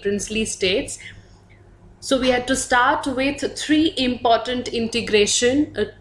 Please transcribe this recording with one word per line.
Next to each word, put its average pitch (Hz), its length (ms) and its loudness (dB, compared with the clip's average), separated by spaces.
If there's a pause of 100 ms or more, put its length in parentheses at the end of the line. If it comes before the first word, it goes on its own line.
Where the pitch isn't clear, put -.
princely 208 420 -2
states. 208 540 -2 (1000)
So 262 200 0
we 254 80 2
had 247 200 2
to 262 160 2
start 262 420 2
with 269 520 -2
three 311 380 2
important 247 720 0
integration, 226 1120 2
uh, 208 60 0 (160)